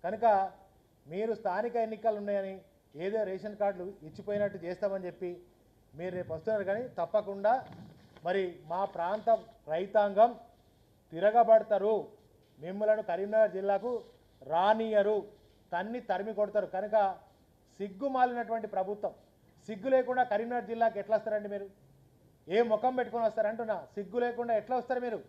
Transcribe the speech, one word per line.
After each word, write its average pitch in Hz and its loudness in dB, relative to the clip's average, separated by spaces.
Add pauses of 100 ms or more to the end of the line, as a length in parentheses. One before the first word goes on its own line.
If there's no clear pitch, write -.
కనుక 202 -2 (840)
మీరు 214 -2
స్థానిక 214 -2 (100)
ఎన్నికలు 220 -2
ఉన్నాయని 196 -2 (500)
ఏదో 214 0 (100)
రేషన్ 196 -8
కార్డులు 190 0 (220)
ఇచ్చిపోయినట్టు 202 -4
చేస్తామని 185 -4
చెప్పి 175 -8 (640)
మీరు 175 -8
రేపు 175 -8
వస్తున్నారు. 202 -2
కానీ 220 -2 (160)
తప్పకుండా 202 0 (720)
మరి 190 0 (280)
మా 180 -2 (140)
ప్రాంత 190 -2 (440)
రైతాంగం 202 4 (800)
తిరగబడతారు, 214 6 (640)
మిమ్మలను 208 0
కరీంనగర్ 202 2
జిల్లాకు 196 0 (600)
రానియరు, 214 4 (560)
తన్ని 214 -4 (100)
తరిమి 202 -2
కొడతారు. 208 2
కనుక 208 -2 (840)
సిగ్గు 196 -6
మాలినటువంటి 233 0
ప్రభుత్వం, 196 -4 (540)
సిగ్గు 214 -6
లేకుండా 254 2
కరీంనగర్ 233 -2
జిల్లాకి 226 0
ఎట్లా 214 0
వస్తారండి 208 -4
మీరు? 196 -8 (760)
ఏ 185 2 (100)
ముఖం 226 2
పెట్టుకొని 233 -2
వస్తారంటున్నా, 220 0 (200)
సిగ్గు 202 -4
లేకుండా 233 -2
ఎట్లా 240 -4
వస్తారు 247 -2
మీరు? 214 -4